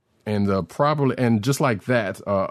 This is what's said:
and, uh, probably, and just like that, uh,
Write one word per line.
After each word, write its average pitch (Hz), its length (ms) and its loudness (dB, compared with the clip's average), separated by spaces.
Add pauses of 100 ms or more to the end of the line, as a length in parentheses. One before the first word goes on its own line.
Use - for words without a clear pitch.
(260)
and, 101 240 0
uh, 95 120 0
probably, 143 540 0
and 117 280 2
just 135 160 0
like 123 240 0
that, 113 420 -2
uh, 98 240 0